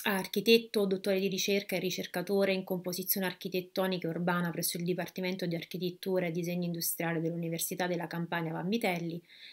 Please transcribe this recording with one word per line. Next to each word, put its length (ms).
architetto, 800
dottore 320
di 80
ricerca 480
e 40
ricercatore 720
in 100
composizione 640
architettonica 800
e 20
urbana 400
presso 280
il 60
Dipartimento 640
di 80
Architettura 720
e 60
Disegno 340
Industriale 560
dell'Università 640
della 220
Campania 460
Vanvitelli 680